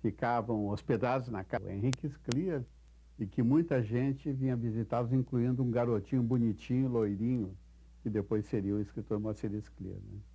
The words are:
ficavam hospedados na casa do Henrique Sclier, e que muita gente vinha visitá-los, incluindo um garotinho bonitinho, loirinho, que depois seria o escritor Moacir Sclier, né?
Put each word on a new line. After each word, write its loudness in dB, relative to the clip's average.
ficavam 0
hospedados 0
na -6
casa -6
do -6
Henrique 0
Sclier, 0
e -2
que 0
muita 4
gente 0
vinha 0
visitá-los, -2
incluindo 2
um 2
garotinho 2
bonitinho, 2
loirinho, 0
que -4
depois 0
seria -2
o 0
escritor -4
Moacir -4
Sclier, -12
né? -14